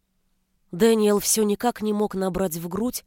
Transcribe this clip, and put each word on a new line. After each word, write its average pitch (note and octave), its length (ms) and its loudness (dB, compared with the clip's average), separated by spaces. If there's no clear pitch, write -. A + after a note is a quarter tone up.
Дэниел G#3 480 4
все G#3+ 240 0
никак G#3 360 -2
не G#3+ 140 -2
мог G#3 200 -2
набрать F#3+ 420 -2
в E3+ 120 -8
грудь A3 380 -6